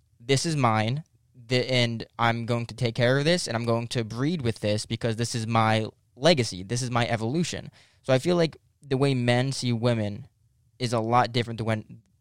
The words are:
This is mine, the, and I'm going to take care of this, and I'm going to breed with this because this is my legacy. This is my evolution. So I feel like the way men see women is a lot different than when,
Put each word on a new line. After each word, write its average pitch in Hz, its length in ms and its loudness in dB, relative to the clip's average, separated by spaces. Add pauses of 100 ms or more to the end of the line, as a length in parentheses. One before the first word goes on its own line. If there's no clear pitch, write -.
(200)
This 127 260 0
is 160 100 0
mine, 117 480 2 (440)
the, 127 240 0
and 117 340 0 (120)
I'm 117 280 2
going 117 220 -2
to 107 80 -14
take 117 200 -2
care 127 240 4
of 143 60 0
this, 175 220 0
and 117 80 -4
I'm 117 100 -2
going 117 240 0
to 117 140 -2
breed 135 380 -4
with 117 180 -2
this 104 260 0
because 113 320 -4
this 117 180 -4
is 113 100 -2
my 110 420 2 (280)
legacy. 123 480 2
This 120 180 -4
is 123 80 -6
my 120 180 0
evolution. 117 640 -2 (320)
So 131 120 0
I 131 60 4
feel 175 180 0
like 165 180 2 (260)
the 135 160 -2
way 139 160 2
men 123 380 2
see 123 220 -2
women 113 540 -2 (520)
is 123 140 -4
a 117 60 2
lot 117 340 2
different 117 240 -2
than 110 80 -4
when, 110 360 -6 (200)